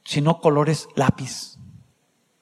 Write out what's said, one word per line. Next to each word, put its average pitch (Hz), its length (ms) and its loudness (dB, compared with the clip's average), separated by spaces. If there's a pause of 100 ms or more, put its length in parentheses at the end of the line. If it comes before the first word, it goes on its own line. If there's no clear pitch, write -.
Si - 160 -4
no, 160 200 2
colores, 151 560 2
lápiz, - 600 -2 (840)